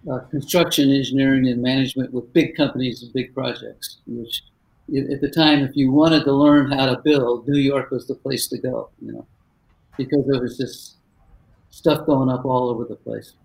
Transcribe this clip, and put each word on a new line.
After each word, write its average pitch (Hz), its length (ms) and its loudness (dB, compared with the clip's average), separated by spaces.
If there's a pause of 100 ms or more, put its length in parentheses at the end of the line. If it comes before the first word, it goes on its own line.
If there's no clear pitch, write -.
uh, 127 120 -6 (100)
construction 151 580 2
engineering 135 600 2
and 120 120 -2
management 127 520 -2
with 120 200 -8
big - 220 2
companies 123 480 -2
and 120 100 -20
big 123 220 -6
projects, 120 720 -10
which 120 380 -10 (500)
i-, 135 180 -2
at 135 80 -6
the 143 80 -2
time, 151 360 4
if 131 100 -6
you 135 160 2
wanted 156 320 4
to 139 80 0
learn 143 400 6
how 135 160 0
to 127 160 0
build, 123 460 2
New 143 100 2
York 135 320 0
was 123 160 -6
the 135 80 -6
place - 320 -6
to 120 100 -8
go, 127 320 -6 (160)
you 110 60 -14
know, 80 160 -16 (720)
because 135 320 0
there 135 120 0
was 120 160 -6
just - 420 -10 (720)
stuff - 360 -2
going 135 240 2
up 127 140 -6
all 127 260 -2
over 113 140 -6
the - 100 -12
place. 110 380 -14 (120)